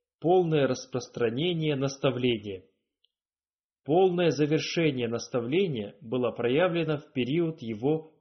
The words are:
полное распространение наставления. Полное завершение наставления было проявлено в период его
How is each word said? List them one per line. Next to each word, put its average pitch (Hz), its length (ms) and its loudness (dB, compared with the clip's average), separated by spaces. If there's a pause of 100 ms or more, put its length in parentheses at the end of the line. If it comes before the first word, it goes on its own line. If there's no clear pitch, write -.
(200)
полное 160 480 4
распространение 131 1080 -2
наставления. 123 920 -2 (1200)
Полное 175 460 4
завершение 143 800 0
наставления 120 880 -2
было 120 320 -2
проявлено 151 640 0
в - 140 -14
период 147 500 -2
его 123 600 -4